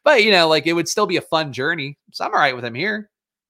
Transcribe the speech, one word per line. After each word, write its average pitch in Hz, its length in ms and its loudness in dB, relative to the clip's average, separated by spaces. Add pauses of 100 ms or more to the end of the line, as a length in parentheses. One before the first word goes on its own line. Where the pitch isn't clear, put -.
but, 269 200 4
you 220 80 4
know, 170 160 4
like, 156 180 2
it 165 80 0
would 170 140 -2
still 208 180 -2
be 175 120 -2
a 135 40 -2
fun 156 320 -4
journey. 143 420 -6 (160)
So - 140 -8
I'm 427 80 -6
all - 60 0
right 135 160 2
with 120 100 -10
him 117 80 -8
here. 208 380 -6 (380)